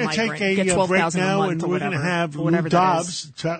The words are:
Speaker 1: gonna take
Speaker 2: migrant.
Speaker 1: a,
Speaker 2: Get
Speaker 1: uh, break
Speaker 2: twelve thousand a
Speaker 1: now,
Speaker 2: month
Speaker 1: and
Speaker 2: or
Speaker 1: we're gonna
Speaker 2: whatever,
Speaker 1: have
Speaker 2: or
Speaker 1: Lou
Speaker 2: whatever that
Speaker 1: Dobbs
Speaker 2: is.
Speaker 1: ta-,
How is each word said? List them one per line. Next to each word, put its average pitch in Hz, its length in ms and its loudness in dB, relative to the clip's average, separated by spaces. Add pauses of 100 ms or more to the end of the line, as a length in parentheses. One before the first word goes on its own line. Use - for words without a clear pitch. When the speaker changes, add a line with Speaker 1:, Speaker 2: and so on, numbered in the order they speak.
Speaker 1:
gonna 202 100 0
take 220 180 0
Speaker 2:
migrant. - 100 -8
Speaker 1:
a, 190 140 0
Speaker 2:
Get 196 60 2
Speaker 1:
uh, 190 40 0
break 185 100 2
Speaker 2:
twelve 185 140 2
thousand 180 320 2
a - 40 2
Speaker 1:
now, 196 120 2
Speaker 2:
month 196 160 2
Speaker 1:
and 165 100 -4
Speaker 2:
or 180 60 -2
Speaker 1:
we're 180 100 0
gonna 190 120 -4
Speaker 2:
whatever, 147 180 -2
Speaker 1:
have 170 260 -2
Speaker 2:
or 147 40 -8
Speaker 1:
Lou 156 40 -4
Speaker 2:
whatever 165 260 0
that 175 80 2
Speaker 1:
Dobbs 175 300 2
Speaker 2:
is. 156 300 -10
Speaker 1:
ta-, 165 220 -4